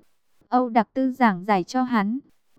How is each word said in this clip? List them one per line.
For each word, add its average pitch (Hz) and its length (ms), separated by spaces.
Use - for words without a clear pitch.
Âu 247 220
Đặc 226 240
Tư 262 180
giảng 202 340
giải 196 180
cho 254 200
hắn. 233 360